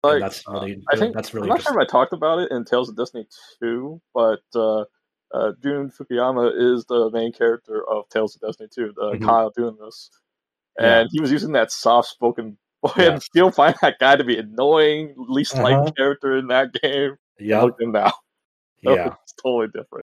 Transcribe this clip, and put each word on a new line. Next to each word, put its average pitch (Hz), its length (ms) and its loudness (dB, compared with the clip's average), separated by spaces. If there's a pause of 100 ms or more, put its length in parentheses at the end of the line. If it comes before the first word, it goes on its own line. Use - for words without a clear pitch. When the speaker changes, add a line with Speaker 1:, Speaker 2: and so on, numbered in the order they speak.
Speaker 1:
And 147 80 4
Speaker 2:
Like, 147 80 2
Speaker 1:
that's - 280 -10
really, 98 260 -10
Speaker 2:
uh, 98 180 -6
I 143 60 2
think, 226 160 -2
Speaker 1:
that's - 180 -10
really 107 120 -6
Speaker 2:
I'm 113 60 -4
not 349 120 -2
sure 294 100 -2
Speaker 1:
interesting. 202 100 0
Speaker 2:
if 131 60 0
I - 20 -16
talked 127 220 2
about 160 280 -2
it 175 100 -6
in 123 140 -6
Tales 123 240 -2
of 110 80 -16
Destiny 117 300 -10 (340)
two, 127 400 -8 (120)
but, 113 280 0 (140)
uh, 110 300 0 (500)
uh, 113 180 -2 (100)
Jun 139 280 -6
Fukuyama 123 600 -2 (220)
is 117 120 -4
the 117 240 0
main 117 220 -4
character 117 560 -2
of 107 200 -6
Tales 110 260 -4
of - 80 -20
Destiny 110 320 -12
two, 110 220 -6
the 107 180 -6
Speaker 1:
Mm-hmm. 104 100 -8
Speaker 2:
Kyle 113 320 2
doing 117 240 -4
this. - 300 -20 (680)
Speaker 1:
Yeah. 117 220 6
Speaker 2:
And 113 100 0
he 156 100 -4
was 139 120 0
using 156 200 -2
that 113 200 0
soft-spoken 117 840 0 (140)
<laughs> - 120 -12
voice, 147 160 -2
Speaker 1:
Yeah. 170 140 6
Speaker 2:
and 143 100 -6
still 180 280 4
find 156 320 4
that 147 160 2
guy 135 180 6
to 139 80 -2
be 120 140 0
annoying, 147 760 0
least 131 400 -4
liked 127 240 4
Speaker 1:
Uh-huh. 156 160 -2
Speaker 2:
character 135 400 0
in 131 120 -4
that 127 260 2
game. 143 420 -2 (240)
Speaker 1:
Yep. 107 220 2
Speaker 2:
Look 123 180 2
at 117 60 -2
him 117 60 -6
now. 104 260 2
<laughs> - 40 -20 (640)
So 131 100 4
Speaker 1:
Yeah. 90 280 -2
Speaker 2:
it's - 100 -20 (100)
totally 120 260 -2
different. - 360 -14 (140)